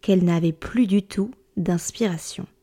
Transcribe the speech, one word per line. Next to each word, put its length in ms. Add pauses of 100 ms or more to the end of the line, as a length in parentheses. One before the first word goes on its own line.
qu'elle 200
n'avait 300
plus 340
du 160
tout 300 (240)
d'inspiration. 880 (160)